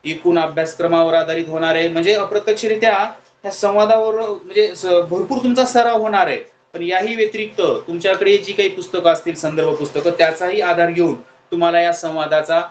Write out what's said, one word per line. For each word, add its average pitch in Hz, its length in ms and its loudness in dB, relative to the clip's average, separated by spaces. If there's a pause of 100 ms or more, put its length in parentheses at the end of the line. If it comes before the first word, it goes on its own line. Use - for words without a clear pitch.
एकूण 165 340 0
अभ्यासक्रमावर 160 720 0
आधारित 165 340 0
होणार 160 280 -2
आहे. 165 140 0
म्हणजे 170 240 0
अप्रत्यक्षरित्या 214 800 0
ह्या 196 580 -6
संवादावर, 214 640 2
म्हणजे 202 600 -2
स-, 180 100 -10
भरपूर 180 520 0
तुमचा 247 280 2
सराव 233 360 2
होणार 202 260 2
आहे. 127 100 -4 (360)
पण 170 100 -8
याही 190 320 -2
व्यतिरिक्त 214 460 -2
तुमच्याकडे 190 760 2
जी 196 160 -4
काही 196 160 2
पुस्तकं 175 420 0
असतील, 160 240 -2
संदर्भ 156 380 -2
पुस्तकं, 147 360 -2
त्याचाही 170 520 0
आधार 170 280 2
घेऊन 170 320 0
तुम्हाला 170 600 0
या 170 120 2
संवादाचा 156 760 0